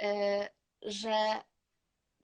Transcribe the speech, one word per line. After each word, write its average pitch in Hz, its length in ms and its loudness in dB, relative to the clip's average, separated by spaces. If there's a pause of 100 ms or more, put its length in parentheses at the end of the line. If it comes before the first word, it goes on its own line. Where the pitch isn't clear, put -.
e, 202 460 0 (340)
że 214 600 0 (800)